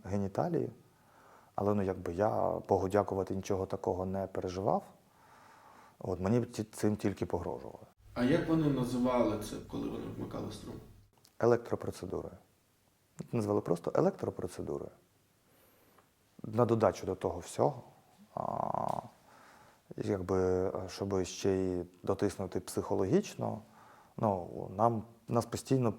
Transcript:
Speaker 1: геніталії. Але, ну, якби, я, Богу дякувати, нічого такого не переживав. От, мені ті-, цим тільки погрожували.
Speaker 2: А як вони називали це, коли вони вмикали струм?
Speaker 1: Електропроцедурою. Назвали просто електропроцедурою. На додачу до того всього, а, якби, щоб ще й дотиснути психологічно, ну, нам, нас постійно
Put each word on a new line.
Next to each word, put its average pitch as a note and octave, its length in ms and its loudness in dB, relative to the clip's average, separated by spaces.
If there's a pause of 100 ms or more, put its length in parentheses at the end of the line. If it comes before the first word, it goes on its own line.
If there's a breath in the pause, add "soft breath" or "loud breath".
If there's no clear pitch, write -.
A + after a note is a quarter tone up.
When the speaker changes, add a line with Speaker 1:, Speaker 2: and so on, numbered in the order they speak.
Speaker 1:
геніталії. A2 680 0 (840 soft breath)
Але, G2+ 200 2
ну, G#2 80 2
якби, F#2 300 -2
я, G2+ 400 2 (160)
Богу F#2+ 200 4
дякувати, G2 460 2
нічого F#2+ 320 -2
такого F#2+ 400 -2
не F#2+ 200 -4
переживав. F#2 560 0 (1160 loud breath)
От, F2+ 220 -4
мені G#2+ 200 4
ті-, A2+ 240 -4
цим G#2+ 320 0
тільки F#2+ 300 -2
погрожували. D#2 600 -6 (280)
Speaker 2:
А A#2+ 100 0
як D#3 240 4
вони D#3+ 180 4
називали B2 720 2
це, - 180 -8 (140)
коли - 180 -4
вони A2+ 160 -6 (120)
вмикали - 360 -8
струм? - 220 -12 (640)
Speaker 1:
Електропроцедурою. F#2+ 960 0 (1000)
Назвали G#2 280 2
просто - 340 0
електропроцедурою. F#2+ 960 -2 (1500 soft breath)
На A2 220 2
додачу A2 420 4
до F#2 80 0
того F2+ 240 -2
всього, B2 440 -2 (520)
а, - 680 -2 (960 loud breath)
якби, F#2 760 2 (160)
щоб G2 360 0
ще - 260 -2
й F#2 340 2 (180)
дотиснути F#2+ 580 0
психологічно, G#2+ 1000 0 (540 loud breath)
ну, F#2+ 600 -2
нам, A2+ 260 4 (260)
нас A#2 180 2
постійно A#2+ 520 2